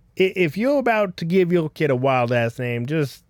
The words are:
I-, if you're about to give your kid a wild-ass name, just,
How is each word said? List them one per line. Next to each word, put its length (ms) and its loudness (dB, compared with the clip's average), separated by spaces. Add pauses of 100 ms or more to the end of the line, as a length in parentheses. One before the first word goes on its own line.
(180)
I-, 180 2
if 220 0
you're 200 2
about 400 0
to 60 -6
give 280 2
your 180 0
kid 200 -2
a 60 0
wild-ass 600 0
name, 280 -4
just, 440 -4